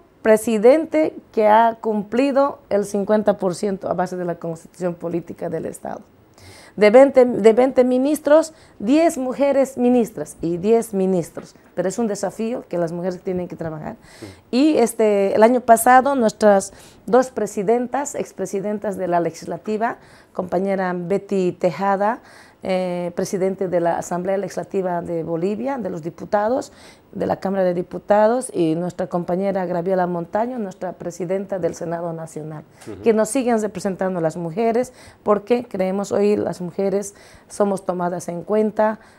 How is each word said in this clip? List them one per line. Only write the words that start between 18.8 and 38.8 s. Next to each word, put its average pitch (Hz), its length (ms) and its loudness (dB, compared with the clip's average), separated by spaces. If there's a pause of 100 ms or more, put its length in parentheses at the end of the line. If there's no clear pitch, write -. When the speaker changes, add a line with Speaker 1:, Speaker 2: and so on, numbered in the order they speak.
Speaker 1:
de 185 100 -4
la 175 120 0
legislativa, 180 800 -6 (360)
compañera 185 600 -2
Betty 185 560 -2
Tejada, 196 720 -2 (440)
eh, 180 500 -4
presidente 190 520 -2
de 175 140 0
la 170 160 0
Asamblea 185 400 -4
Legislativa 180 640 -4
de 170 220 -6
Bolivia, 202 540 -4
de 196 120 -6
los 175 120 -8
diputados, 208 720 -4 (400)
de 180 140 -4
la 185 100 0
Cámara 190 300 -2
de 180 80 2
Diputados, 208 800 0
y 160 220 0
nuestra 180 320 -6
compañera 185 580 -2
Graviola 180 420 0
Montaño, 208 520 -4
nuestra 185 340 -8
presidenta 185 640 -6
del 165 160 -2
Senado 170 380 -6
Nacional, 156 500 -12 (240)
Speaker 2:
Ujú. 104 140 -12
Speaker 1:
que 220 120 2
nos 214 140 2
siguen 233 340 0
representando 190 600 -4
las 160 160 -2
mujeres, 226 560 -2 (300)
porque 226 420 0
creemos 190 480 -4
hoy 208 240 2
las 180 240 -4
mujeres 196 540 -4 (340)
somos 202 360 -2
tomadas 175 440 -4
en 170 140 -8
cuenta, 214 560 0 (200)